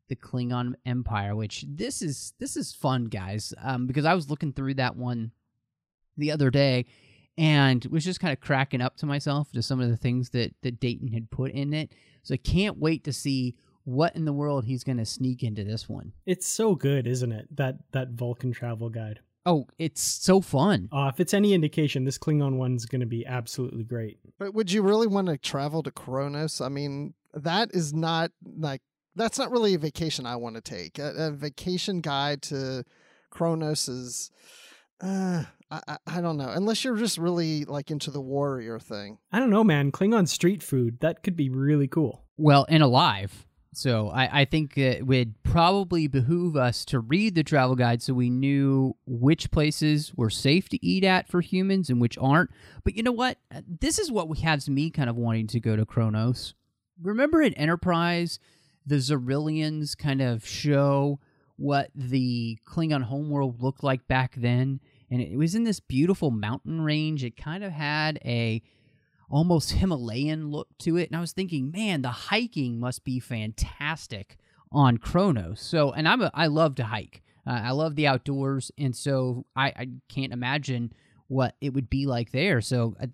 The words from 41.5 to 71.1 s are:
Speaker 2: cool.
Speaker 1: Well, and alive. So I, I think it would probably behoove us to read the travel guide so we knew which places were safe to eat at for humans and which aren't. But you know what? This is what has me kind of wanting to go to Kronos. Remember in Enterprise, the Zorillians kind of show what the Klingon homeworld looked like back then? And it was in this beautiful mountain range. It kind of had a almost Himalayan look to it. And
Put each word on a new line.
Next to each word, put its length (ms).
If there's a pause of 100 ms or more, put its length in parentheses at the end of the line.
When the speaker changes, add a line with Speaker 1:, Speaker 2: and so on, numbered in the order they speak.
Speaker 2:
cool. 380 (100)
Speaker 1:
Well, 340
and 140
alive. 640 (280)
So 360
I, 320
I 40
think 320
it 280
would 380
probably 640
behoove 480
us 300
to 140
read 360
the 80
travel 320
guide 260
so 140
we 140
knew 680 (100)
which 460
places 640
were 160
safe 380
to 140
eat 200
at 240
for 140
humans 500
and 100
which 160
aren't. 320 (340)
But 120
you 80
know 80
what? 260 (300)
This 320
is 120
what 280
has 280
me 220
kind 220
of 40
wanting 320
to 120
go 160
to 100
Kronos. 720 (440)
Remember 420
in 120
Enterprise, 840 (440)
the 120
Zorillians 1000
kind 280
of 240
show 720 (380)
what 360
the 720
Klingon 380
homeworld 580
looked 220
like 240
back 300
then? 420 (320)
And 100
it 160
was 160
in 120
this 140
beautiful 520
mountain 500
range. 420
It 140
kind 260
of 100
had 520
a 380 (640)
almost 440
Himalayan 800
look 180 (100)
to 180
it. 120
And 80